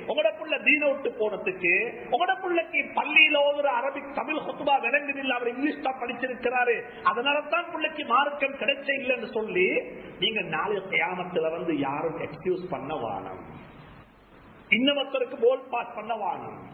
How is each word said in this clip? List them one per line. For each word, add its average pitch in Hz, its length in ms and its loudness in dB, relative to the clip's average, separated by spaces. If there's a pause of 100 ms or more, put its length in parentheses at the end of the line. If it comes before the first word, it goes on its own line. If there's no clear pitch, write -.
உங்களோட 302 340 2
புள்ள 302 220 -4
தீன 285 320 4
விட்டு 262 240 -2
போனதுக்கு, 185 580 0 (320)
உங்களோட 359 360 2
புள்ளைக்கு 339 380 0 (140)
பள்ளியில 302 540 6
ஓதுற 285 200 2 (120)
அரபிக் 277 360 -4
தமிழ் 262 280 -2
ஹுத்பா 285 320 0 (100)
விளங்குதில்ல, 269 520 0
அவர் 240 160 -2
இங்கிலீஷ் 277 320 -2
தான் 262 160 -2
படிச்சிருக்கிறாரு, 247 760 0 (280)
அதனால 247 320 2 (160)
தான் 339 180 0
புள்ளைக்கு 311 420 -4
மார்க்கம் 277 480 2
கிடைச்ச 277 260 0 (140)
இல்லைன்னு 240 300 -2
சொல்லி, 196 360 2 (520)
நீங்க 214 220 0 (140)
நாளை 190 320 0
கியாமத்துல 170 680 0
வந்து 165 220 -2
யாரும் 151 420 -2
எக்ஸ்கியூஸ் - 520 -4
பண்ண 139 200 -6 (100)
வேணாம், 95 400 -6 (1300)
இன்னொருத்தருக்கு 262 680 0
போல் 262 300 4
பாஸ் 240 280 -6
பண்ண 214 200 -6
வேணாம். 170 420 -6 (140)